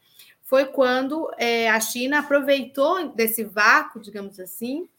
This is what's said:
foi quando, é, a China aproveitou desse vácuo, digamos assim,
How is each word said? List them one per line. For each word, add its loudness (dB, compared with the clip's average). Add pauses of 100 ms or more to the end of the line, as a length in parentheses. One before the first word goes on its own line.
(440)
foi 2
quando, 0
é, 0
a 2
China -2
aproveitou 0
desse -2
vácuo, 2
digamos -14
assim, -10 (120)